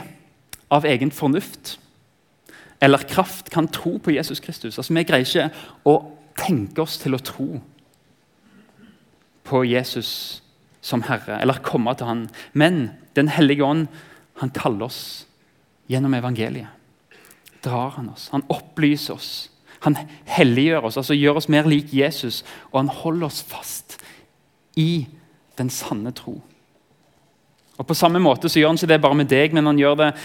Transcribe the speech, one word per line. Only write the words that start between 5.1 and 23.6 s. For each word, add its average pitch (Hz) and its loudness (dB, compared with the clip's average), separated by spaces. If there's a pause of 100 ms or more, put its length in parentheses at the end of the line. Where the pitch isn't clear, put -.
ikke 143 0 (420)
å 147 8 (420)
tenke 139 -2
oss - -6
til 131 -2
å 123 -10
tro - -8 (2000)
på 127 0
Jesus - -4 (420)
som 120 -4
Herre, 110 -4
eller 127 0
komme 123 -2
til 117 -6
han. 117 -6 (240)
Men 151 2 (240)
Den 139 4
hellige 143 2
ånd, 147 0 (560)
han 131 -4
kaller 113 -4
oss - -14 (600)
gjennom 131 0
evangeliet. 120 -4 (960)
Drar 123 -4
han 131 -10
oss, - -16
han 139 -2
opplyser - -2
oss, - -12 (360)
han 147 4 (320)
helliggjør 139 2
oss, 113 -6
altså 139 0
gjør 143 4
oss 156 -4
mer 151 4
lik 147 0
Jesus, 135 -2 (300)
og 131 2
han 143 0
holder 165 -4
oss - -10
fast - -16 (720)